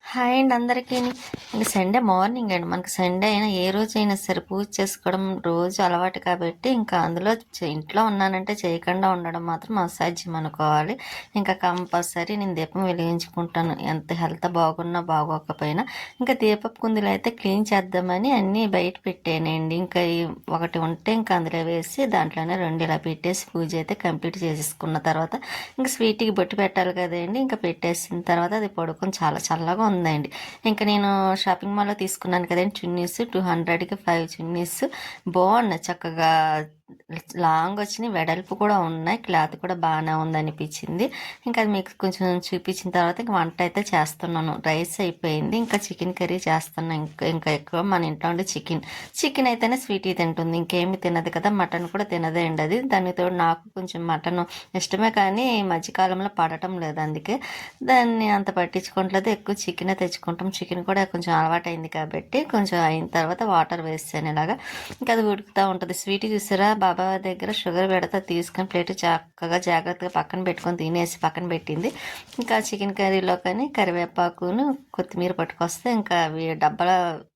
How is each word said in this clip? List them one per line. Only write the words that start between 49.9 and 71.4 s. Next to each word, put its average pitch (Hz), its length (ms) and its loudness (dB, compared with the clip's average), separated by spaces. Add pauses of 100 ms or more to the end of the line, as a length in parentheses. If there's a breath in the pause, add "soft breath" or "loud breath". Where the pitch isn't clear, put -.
తింటుంది, 165 400 0
ఇంకేమి 180 460 0
తినదు 170 300 0
కదా. 185 140 2 (100)
మటన్ 175 340 -2
కూడా 202 180 -2
తినదే 170 380 0
అండి 156 160 0
అది. 190 120 0 (140)
దానికి 185 280 0
తోడు 180 220 0
నాకు 165 220 2 (140)
కొంచెం 185 240 -6 (100)
మటన్ 170 300 0 (400 loud breath)
ఇష్టమే 214 360 2
కానీ 202 280 2 (120)
ఈ - 20 2 (120)
మధ్యకాలంలో 185 680 0
పడటం 165 340 -2 (100)
లేదు, 156 220 -4
అందుకే 156 300 -2 (560 loud breath)
దాన్ని 233 360 4 (100)
అంత 196 100 0 (120)
పట్టించుకోవట్లేదు. 190 800 0
ఎక్కువ 202 260 -4
చికెనే 185 400 -2
తెచ్చుకుంటాం. 175 560 -4
చికెన్ 180 300 -4
కూడా 190 140 4 (100)
కొంచెం 175 260 0
అలవాటైంది 165 580 -2
కాబట్టి 160 400 -4 (160)
కొంచెం 196 240 2 (120)
అయిన 160 180 -2 (100)
తర్వాత 170 240 0 (120)
వాటర్ 165 360 2
వేసాను 156 440 -4
ఇలాగా. 165 240 0 (420 loud breath)
ఇంకా 247 160 0
అది 220 180 4
ఉడుకుతూ 196 300 0 (100)
ఉంటుంది. 175 300 -4
స్వీటీ 196 220 -2 (100)
చూసారా, 202 340 2 (140)
బాబా 180 200 2 (220)
దగ్గర 185 320 -4
షుగర్ 180 340 2
పెడతా 185 260 2 (120)
తీసుకొని 170 400 -2
ప్లేట్ 175 200 0 (120)
చక్కగా 170 640 0
జాగ్రత్తగా 175 500 0
పక్కన 180 320 -2
పెట్టుకొని 175 320 -2
తినేసి 170 420 0
పక్కన 165 300 -2